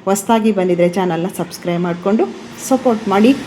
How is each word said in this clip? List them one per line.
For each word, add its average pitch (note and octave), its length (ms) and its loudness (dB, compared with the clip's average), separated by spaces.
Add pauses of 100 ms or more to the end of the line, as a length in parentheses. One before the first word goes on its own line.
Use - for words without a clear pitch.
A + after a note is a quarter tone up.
ಹೊಸ್ದಾಗಿ G#3+ 480 2
ಬಂದಿದ್ರೆ F3+ 360 2
ಚಾನಲ್ನ F3 380 -2 (100)
ಸಬ್ಸ್ಕ್ರೈಬ್ F3 460 -4
ಮಾಡ್ಕೊಂಡು F#3+ 420 0 (440)
ಸಪೋರ್ಟ್ B3+ 400 0
ಮಾಡಿ. G#3+ 260 4 (120)